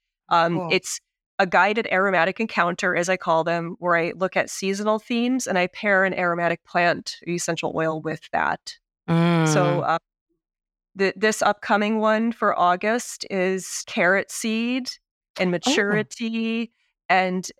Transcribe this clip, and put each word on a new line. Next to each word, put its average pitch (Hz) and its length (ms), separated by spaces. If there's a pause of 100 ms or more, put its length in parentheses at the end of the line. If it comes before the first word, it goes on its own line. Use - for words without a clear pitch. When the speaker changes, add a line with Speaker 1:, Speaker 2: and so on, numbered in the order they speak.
(300)
Speaker 1:
Um, 170 300
Speaker 2:
Cool. 175 120
Speaker 1:
it's - 280 (400)
a 180 80
guided 202 440
aromatic 185 480
encounter, 180 560
as 170 140
I 185 80
call 160 260
them, 170 360
where 170 180
I 165 180
look 180 220
at 165 140
seasonal 208 480
themes 247 480
and 190 100
I 180 100
pair 190 380
an 185 80
aromatic 170 520
plant, - 520 (100)
essential 170 480
oil 160 240
with 156 320
that. - 440 (340)
Speaker 2:
Mm. 165 380
Speaker 1:
So, 175 340
uh, 165 160 (1000)
th-, 190 220
this 214 240
upcoming 208 580
one 220 320
for - 260
August 185 760
is 190 560
carrot 190 420
seed 233 640 (480)
and 185 80
Speaker 2:
Oh. 175 40
Speaker 1:
maturity, 226 1200 (380)
and 185 380 (120)